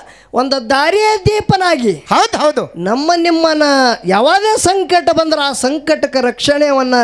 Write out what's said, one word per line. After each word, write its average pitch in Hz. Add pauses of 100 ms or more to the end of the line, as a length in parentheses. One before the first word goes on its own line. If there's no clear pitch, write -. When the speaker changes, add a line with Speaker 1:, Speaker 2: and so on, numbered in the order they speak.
(340)
Speaker 1:
ಒಂದ 254
ದಾರಿಯ 277 (180)
ದೀಪನಾಗಿ 370
Speaker 2:
ಹೌದ್ 302
ಹೌದು. 254
Speaker 1:
ನಮ್ಮ 240
ನಿಮ್ಮನ 330 (420)
ಯಾವುದೇ 330
ಸಂಕಟ 349
ಬಂದ್ರ 320
ಆ 277
ಸಂಕಟಕ್ಕೆ 285
ರಕ್ಷಣೆಯನ್ನ 262